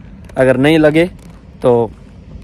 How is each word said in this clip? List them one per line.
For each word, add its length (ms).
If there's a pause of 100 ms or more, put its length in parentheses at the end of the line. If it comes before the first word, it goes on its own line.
(360)
अगर 200
नहीं 220
लगे 320 (520)
तो 280 (520)